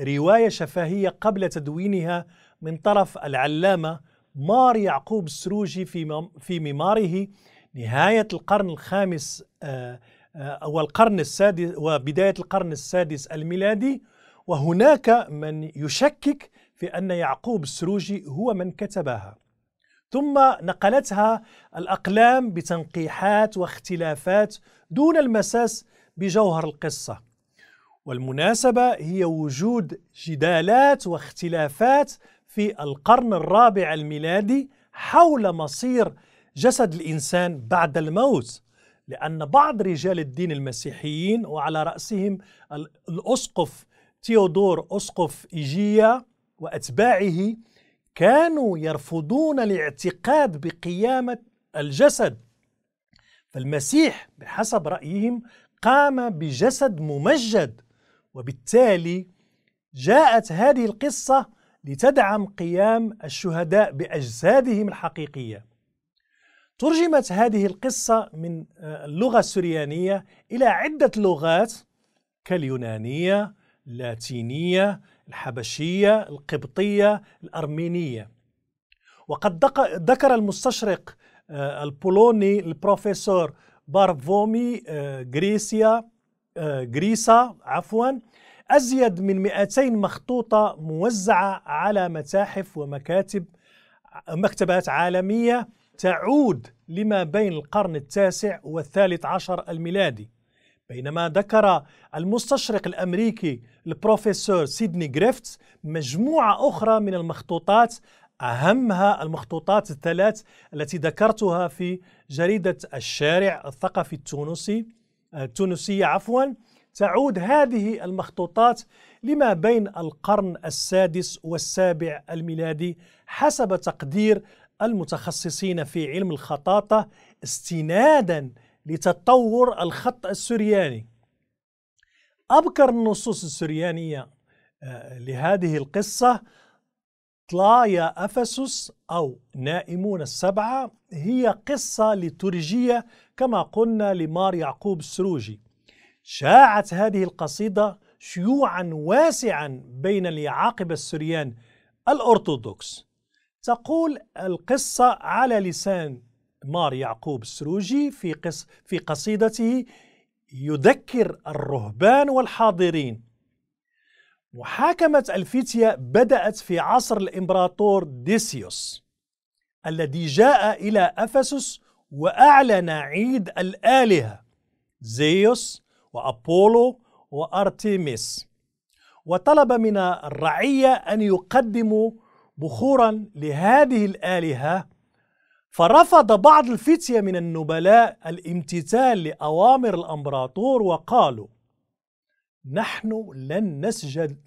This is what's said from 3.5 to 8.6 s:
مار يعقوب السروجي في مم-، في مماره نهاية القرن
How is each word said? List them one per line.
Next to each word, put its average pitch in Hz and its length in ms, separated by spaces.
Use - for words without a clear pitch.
مار 226 420
يعقوب 196 500
السروجي 185 580
في 175 200
مم-، 151 260
في 175 200
مماره 180 640
نهاية 156 580
القرن 196 380